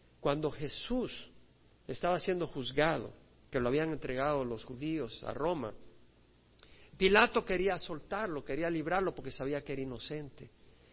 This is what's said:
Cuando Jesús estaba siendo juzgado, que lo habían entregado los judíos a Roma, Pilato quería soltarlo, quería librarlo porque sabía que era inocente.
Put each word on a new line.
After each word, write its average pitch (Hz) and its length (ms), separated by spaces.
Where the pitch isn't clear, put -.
Cuando 151 280
Jesús - 800
estaba 175 320
siendo 180 280
juzgado, 135 680
que 131 80
lo 123 80
habían 156 240
entregado 139 520
los 117 200
judíos 135 600
a 113 100
Roma, 135 400
Pilato 214 460
quería 185 340
soltarlo, 170 640
quería 160 260
librarlo 170 440
porque 135 180
sabía 139 300
que 143 120
era 135 80
inocente. 135 680